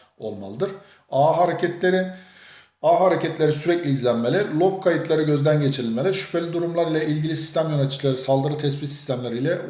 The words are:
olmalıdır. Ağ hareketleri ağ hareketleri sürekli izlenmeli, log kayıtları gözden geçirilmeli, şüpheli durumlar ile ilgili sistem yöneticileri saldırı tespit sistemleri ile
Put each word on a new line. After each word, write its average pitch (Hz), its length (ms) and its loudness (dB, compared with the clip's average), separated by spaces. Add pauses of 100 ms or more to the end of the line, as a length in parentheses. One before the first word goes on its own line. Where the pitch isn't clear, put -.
(180)
olmalıdır. 107 520 -8 (400)
Ağ 156 280 4
hareketleri 180 720 0 (680)
ağ 170 180 4
hareketleri 160 520 2
sürekli 170 380 0
izlenmeli, 127 680 0
log 190 240 2
kayıtları 156 380 2
gözden 151 380 2
geçirilmeli, 127 540 0
şüpheli 170 380 -2
durumlar 170 380 -2
ile 156 160 0
ilgili 151 300 -2
sistem 160 340 -2
yöneticileri 139 460 0
saldırı 139 420 0
tespit 143 300 -4
sistemleri 123 500 -4
ile 165 320 -2